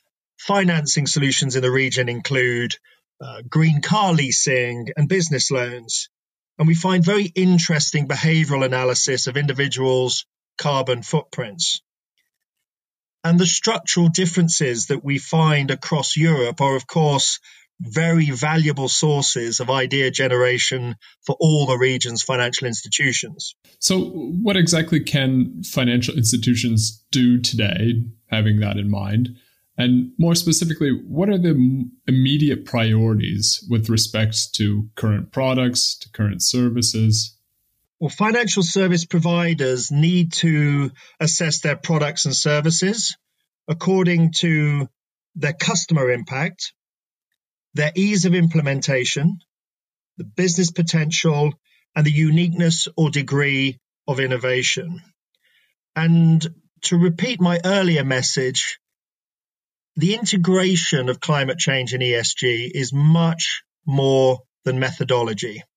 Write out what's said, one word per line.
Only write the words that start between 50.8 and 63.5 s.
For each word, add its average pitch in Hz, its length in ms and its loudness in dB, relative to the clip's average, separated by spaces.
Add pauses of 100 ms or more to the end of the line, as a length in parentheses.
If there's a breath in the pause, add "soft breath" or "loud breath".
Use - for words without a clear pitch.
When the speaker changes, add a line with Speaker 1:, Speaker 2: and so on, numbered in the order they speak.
Speaker 1:
and 156 100 2
the 151 60 2
uniqueness 165 760 2 (100)
or 160 120 2
degree 135 720 -2 (280)
of 135 120 -4
innovation. 127 800 -2 (920)
And 165 500 4 (380)
to 180 140 0
repeat 175 420 0
my 175 240 2
earlier 180 400 2
message, 127 760 -2 (1160)
the 170 180 0
integration 185 960 0
of 127 100 -4
climate 139 380 -2
change 127 360 -2
and 127 100 -4
E 123 100 0
S 117 220 -2
G 120 360 -2
is 135 220 -6
much 165 720 2 (220)